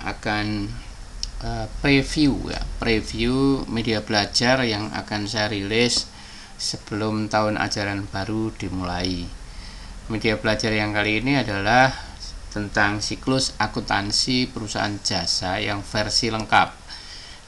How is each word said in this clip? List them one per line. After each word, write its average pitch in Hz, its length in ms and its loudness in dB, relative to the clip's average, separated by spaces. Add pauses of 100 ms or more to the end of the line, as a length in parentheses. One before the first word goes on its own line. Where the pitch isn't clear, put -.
akan, 107 640 -2 (720)
eh, 117 260 -4 (140)
preview 139 560 4 (160)
ya, - 80 -4 (160)
preview 120 880 2
media 110 400 0
belajar 120 640 2
yang 107 240 -2
akan 104 320 -4
saya 107 240 0
rilis 110 560 2 (560)
sebelum 107 720 -2
tahun 107 240 2
ajaran 101 560 -2
baru 107 480 -2
dimulai. 90 640 -2 (880)
Media 110 240 2
belajar 110 400 2
yang 107 160 0
kali 107 320 2
ini 139 160 4
adalah 110 560 4 (560)
tentang 104 480 2
siklus 131 560 0
akuntansi 107 960 2
perusahaan 104 480 -2
jasa 95 640 0
yang 101 160 -2
versi 107 480 0
lengkap. 110 560 4 (640)